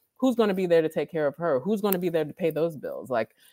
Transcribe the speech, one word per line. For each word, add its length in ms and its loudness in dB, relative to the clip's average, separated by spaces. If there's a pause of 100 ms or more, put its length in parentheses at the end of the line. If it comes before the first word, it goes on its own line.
(180)
who's 180 0
gonna 180 2
be 120 0
there 160 6
to 60 0
take 240 -4
care 160 0
of 80 -2
her? 240 0
Who's 220 -2
gonna 160 2
be 100 -2
there 160 0
to 100 -6
pay 160 -2
those 280 -2
bills? 320 -10
Like, 260 -2 (180)